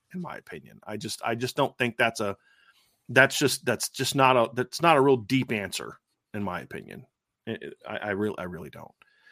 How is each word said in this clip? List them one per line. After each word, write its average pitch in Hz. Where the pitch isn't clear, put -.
in 185
my 80
opinion. -
I 107
just, 107
I 117
just 120
don't 139
think 120
that's 117
a, 101
that's 131
just, 139
that's 113
just -
not 131
a, 113
that's 123
not 160
a 131
real 139
deep 120
answer, 92
in 104
my 90
opinion. -
I, 113
I, 107
I 104
really, 101
I -
really 87
don't. -